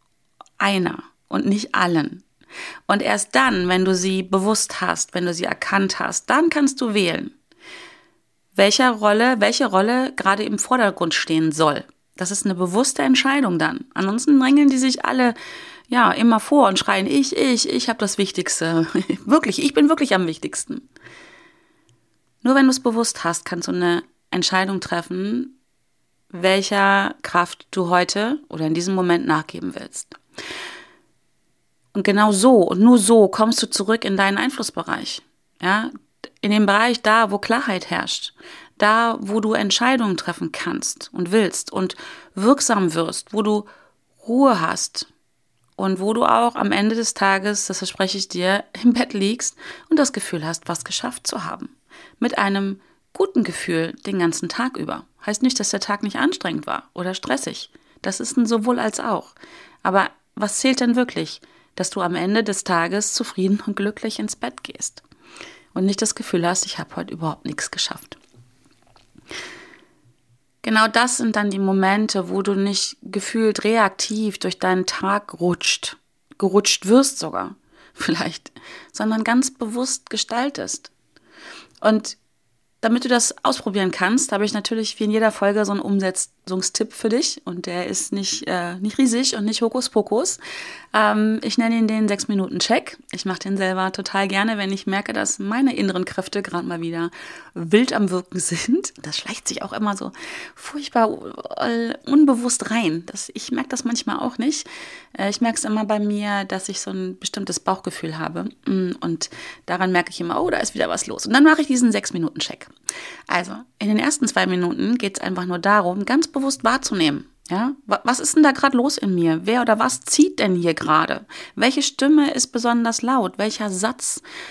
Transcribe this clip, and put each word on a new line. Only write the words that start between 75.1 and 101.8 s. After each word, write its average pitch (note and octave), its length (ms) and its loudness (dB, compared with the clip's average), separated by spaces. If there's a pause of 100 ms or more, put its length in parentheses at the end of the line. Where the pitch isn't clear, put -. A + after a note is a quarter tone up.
rutscht, - 580 -2 (420)
gerutscht G3 480 2
wirst C4+ 320 4
sogar A#2 340 -6 (200)
<laughs> - 200 -20
vielleicht, - 580 -4 (400)
sondern A3 320 -2
ganz B3 280 2
bewusst A#3+ 580 -6
gestaltest. A#3 800 -6 (920)
Und - 360 0 (680)
damit A#3+ 180 2
du B3+ 60 -4
das A#3+ 240 2 (100)
ausprobieren G3 460 0
kannst, G#3+ 420 0
habe G3+ 140 0
ich G#3 80 -4
natürlich G#3+ 460 -4
wie A3 60 0
in G#3 60 0
jeder G#3+ 200 4
Folge G3+ 340 0
so G3 60 -4
einen G3+ 100 -2
Umsetzungstipp F#3+ 1120 -4
für - 160 -4
dich. A#3+ 340 -2
Und F3+ 220 -10
der F3+ 220 -6
ist - 240 -6
nicht, G3 360 -6
äh, F3 280 -4
nicht G3+ 240 -4
riesig B3+ 360 2
und G#3 100 -4
nicht A3 180 -2
Hokuspokus. A3+ 760 -2 (560)
Ähm, G#3+ 500 4
ich - 140 -2
nenne A3+ 200 2
ihn A3+ 100 4
den G#3+ 200 2
Sechs-Minuten-Check. G3+ 920 -2 (120)
Ich - 140 -10
mache F#3 140 -4
den G3 180 -4
selber F#3 340 0
total G3 360 -4
gerne, G3+ 320 -2
wenn G3 120 -4
ich G3 140 -6
merke, G3 280 -2
dass - 260 -2
meine A#3+ 360 0
inneren F#3 300 -2
Kräfte - 380 -6
gerade F3 240 -6
mal F3 120 -6
wieder E3+ 300 -4 (460)
wild G#3 360 2
am G3+ 200 0
Wirken F3+ 280 -4
sind. A#3+ 640 -2
Das D3+ 160 -8
schleicht - 300 -10
sich - 160 -6
auch G3 100 -10
immer G#3 240 -2
so - 140 -8 (420)
furchtbar, B3 560 -2 (480)
äh, A#3 380 -2 (100)